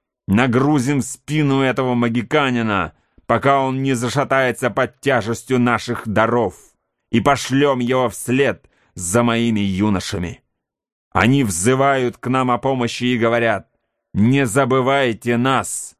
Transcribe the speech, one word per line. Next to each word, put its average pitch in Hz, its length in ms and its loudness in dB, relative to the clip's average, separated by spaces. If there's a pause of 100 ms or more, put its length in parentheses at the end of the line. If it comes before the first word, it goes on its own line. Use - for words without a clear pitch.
(280)
Нагрузим 127 760 2
спину 139 600 -2
этого 127 340 0
магиканина, 117 1000 0 (320)
пока 135 360 2
он 131 200 -2
не 135 120 0
зашатается 127 760 -2
под - 300 -4
тяжестью 123 580 -2
наших 120 480 -2
даров, 110 500 0 (560)
и 117 100 2
пошлем 139 580 0
его 123 300 0
вслед 123 600 -2 (240)
за 92 300 0
моими 117 380 0
юношами. 95 800 -2 (680)
Они 123 340 2
взывают 127 720 0
к - 100 -10
нам 127 240 0
о 120 60 0
помощи 123 480 -4
и 123 120 0
говорят: 113 520 0 (440)
«Не 127 320 4
забывайте 123 920 0
нас». 127 640 -2